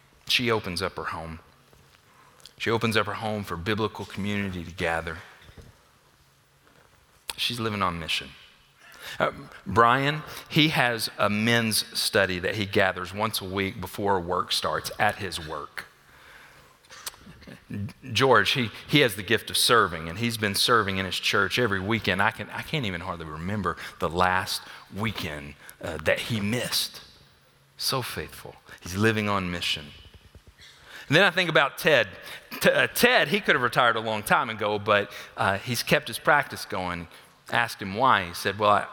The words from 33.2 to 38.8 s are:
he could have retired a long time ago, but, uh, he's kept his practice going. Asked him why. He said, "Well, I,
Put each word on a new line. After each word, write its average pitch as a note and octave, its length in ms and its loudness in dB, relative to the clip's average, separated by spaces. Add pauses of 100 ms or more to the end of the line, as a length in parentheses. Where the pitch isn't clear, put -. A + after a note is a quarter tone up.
he G3+ 120 0
could F3+ 140 2
have B2+ 80 0
retired A#2+ 320 4
a A2+ 40 -2
long A2 220 -2
time C#3+ 300 2
ago, G#2+ 260 0
but, G#2 340 2 (240)
uh, G2 220 2
he's A#2+ 240 -4
kept D3+ 260 2
his A2+ 120 -8
practice D3 440 2
going. F2 440 -6 (440)
Asked A#2 300 0
him G2 140 -6
why. A2 300 4
He F2 80 -10
said, G2 260 -2
"Well, G#2 100 4
I, G2+ 240 4